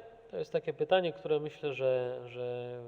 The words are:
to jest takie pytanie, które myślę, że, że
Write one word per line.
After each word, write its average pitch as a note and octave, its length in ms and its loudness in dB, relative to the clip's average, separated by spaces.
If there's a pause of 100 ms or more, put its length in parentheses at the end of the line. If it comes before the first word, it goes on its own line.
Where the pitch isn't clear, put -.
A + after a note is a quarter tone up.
(320)
to - 60 -6
jest - 140 -4
takie E3 220 0
pytanie, E3+ 400 4
które D3+ 260 0
myślę, D3 340 -4
że, B2+ 520 2
że B2 640 -6